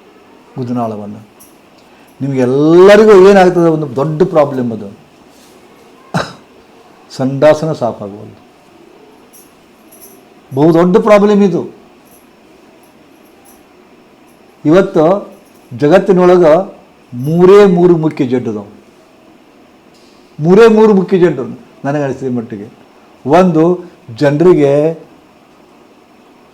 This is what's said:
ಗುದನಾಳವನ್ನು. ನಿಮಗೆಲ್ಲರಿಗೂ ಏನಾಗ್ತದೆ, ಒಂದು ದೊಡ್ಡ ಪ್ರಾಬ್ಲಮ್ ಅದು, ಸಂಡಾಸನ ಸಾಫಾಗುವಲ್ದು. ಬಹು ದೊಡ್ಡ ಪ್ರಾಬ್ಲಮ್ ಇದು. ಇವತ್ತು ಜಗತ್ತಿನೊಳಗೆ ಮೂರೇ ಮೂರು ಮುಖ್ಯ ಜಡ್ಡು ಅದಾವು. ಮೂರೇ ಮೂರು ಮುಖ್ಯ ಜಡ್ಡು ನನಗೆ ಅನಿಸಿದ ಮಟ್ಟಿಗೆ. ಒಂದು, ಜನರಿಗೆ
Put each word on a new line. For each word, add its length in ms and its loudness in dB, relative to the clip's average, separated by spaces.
ಗುದನಾಳವನ್ನು. 680 -10
ನಿಮಗೆಲ್ಲರಿಗೂ 1080 4
ಏನಾಗ್ತದೆ, 400 2
ಒಂದು 280 -4
ದೊಡ್ಡ 260 -4
ಪ್ರಾಬ್ಲಮ್ 500 -2
ಅದು, 240 -14
ಸಂಡಾಸನ 600 -2
ಸಾಫಾಗುವಲ್ದು. 720 -12
ಬಹು 200 2
ದೊಡ್ಡ 220 2
ಪ್ರಾಬ್ಲಮ್ 460 2
ಇದು. 320 -4
ಇವತ್ತು 680 0
ಜಗತ್ತಿನೊಳಗೆ 960 2
ಮೂರೇ 520 4
ಮೂರು 300 2
ಮುಖ್ಯ 300 -4
ಜಡ್ಡು 240 -4
ಅದಾವು. 160 -10
ಮೂರೇ 280 4
ಮೂರು 260 2
ಮುಖ್ಯ 240 -2
ಜಡ್ಡು 240 -2
ನನಗೆ 180 -6
ಅನಿಸಿದ 340 -8
ಮಟ್ಟಿಗೆ. 320 -12
ಒಂದು, 640 -2
ಜನರಿಗೆ 840 0